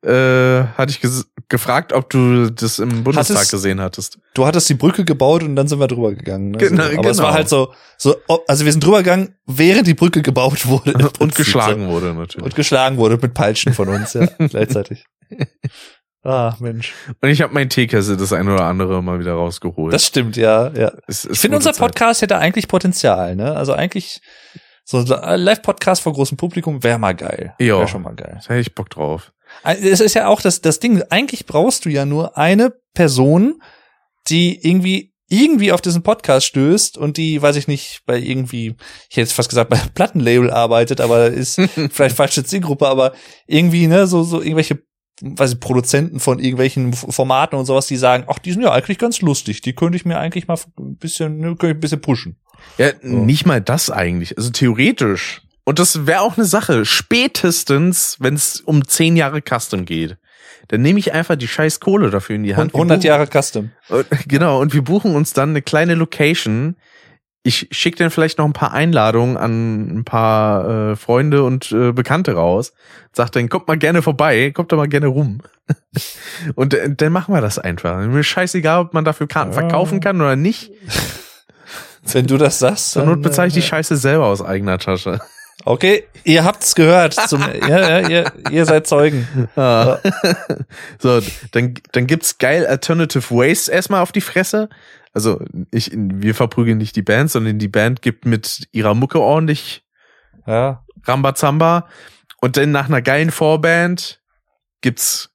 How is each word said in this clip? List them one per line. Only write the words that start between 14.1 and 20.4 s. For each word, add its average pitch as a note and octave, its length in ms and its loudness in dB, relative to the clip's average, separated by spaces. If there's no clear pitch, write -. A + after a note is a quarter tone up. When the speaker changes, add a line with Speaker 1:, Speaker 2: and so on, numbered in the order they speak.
Speaker 2:
ja, B2 120 2
Speaker 1:
<laughs> - 140 -4
Speaker 2:
gleichzeitig. A2 680 -2
Ah, B2 360 -2
Mensch. A#2 340 -10
Speaker 1:
Und C3+ 80 2
ich D3 140 4
hab - 80 -2
meinen C3+ 180 0
Teekessel G#2 480 0
das F#2+ 160 -2
ein F#2 140 0
oder G2 180 2
andere F#2 380 -2
mal F2+ 160 -4
wieder F2 140 -4
rausgeholt. E2+ 600 -4
Speaker 2:
Das - 120 2
stimmt, A#2 320 -2
ja, A2 360 4